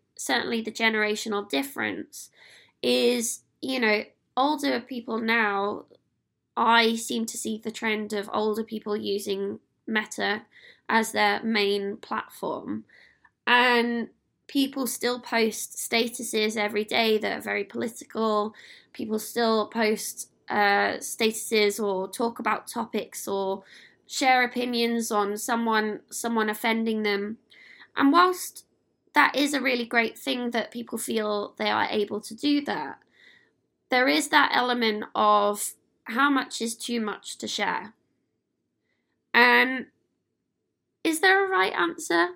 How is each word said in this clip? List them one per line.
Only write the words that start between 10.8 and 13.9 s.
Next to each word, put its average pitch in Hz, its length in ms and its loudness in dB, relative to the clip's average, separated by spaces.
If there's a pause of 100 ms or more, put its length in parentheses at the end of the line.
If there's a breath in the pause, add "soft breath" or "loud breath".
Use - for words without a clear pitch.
as 220 240 2
their 208 320 2
main 202 540 0
platform, - 880 -8 (600 soft breath)
and 240 600 4 (400)